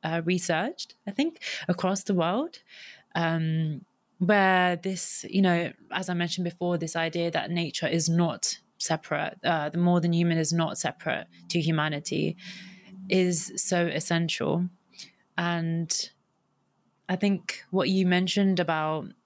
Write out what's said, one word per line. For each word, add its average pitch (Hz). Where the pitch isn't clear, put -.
uh, 165
researched, 180
I 202
think, 311
across 185
the 202
world, 190
um, 160
where 185
this, -
you 196
know, 170
as 185
I 180
mentioned 175
before, 175
this 160
idea 170
that 165
nature 170
is 160
not 165
separate, -
uh, 156
the 170
more 175
than 170
human 170
is 160
not 165
separate -
to 175
humanity 156
is 180
so 175
essential. 170
And 165
I 185
think -
what 185
you 190
mentioned 180
about 156